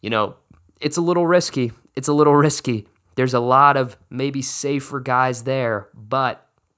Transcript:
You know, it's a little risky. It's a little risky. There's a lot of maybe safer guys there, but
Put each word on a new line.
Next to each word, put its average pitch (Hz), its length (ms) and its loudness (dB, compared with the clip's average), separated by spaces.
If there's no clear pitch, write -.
You 104 80 -8
know, 110 260 -2
it's 147 160 -4
a 175 40 -2
little 170 240 0
risky. 165 460 0
It's 151 140 -4
a 147 40 0
little 147 220 4
risky. 135 500 0
There's 127 180 0
a 127 60 2
lot 135 380 4
of 127 180 -2
maybe 135 320 -6
safer 139 580 -6
guys 127 460 -2
there, 123 480 -2
but 120 520 -4